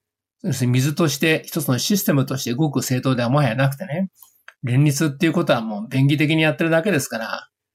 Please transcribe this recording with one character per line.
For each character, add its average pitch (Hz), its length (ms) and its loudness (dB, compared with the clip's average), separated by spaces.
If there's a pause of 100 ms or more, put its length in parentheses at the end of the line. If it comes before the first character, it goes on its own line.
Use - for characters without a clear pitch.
(420)
要 180 100 -2
す - 100 -4
る 123 40 2
に 123 60 2
水 135 220 2
と 170 140 2
し 135 100 -4
て、 160 280 2
一 165 160 -4
つ - 60 -6
の 127 100 2
シ 202 200 0
ス - 60 -6
テ 180 80 2
ム 135 140 2
と 135 100 -6
し - 80 -6
て 120 100 -2
動 151 160 0
く 135 60 -2
政 131 340 -2
党 127 60 2
で 120 60 0
は 120 80 0
も 143 80 2
は 147 60 4
や 113 100 0
な 135 140 2
く 135 80 -4
て 190 100 -10
ね、 180 240 -4 (520)
連 127 200 2
立 151 240 2
っ 147 40 0
て 139 160 -2
い - 20 4
う 156 40 0
こ 170 120 0
と 160 80 2
は 123 80 0
も 107 220 -6
う 117 60 -10
便 135 180 2
宜 147 100 2
的 156 200 2
に 156 60 2
や 156 100 2
っ 151 40 -6
て 165 80 -2
る 165 60 0
だ 160 120 2
け 208 80 0
で 160 80 2
す 135 100 -4
か 113 100 -8
ら、 107 300 -8 (260)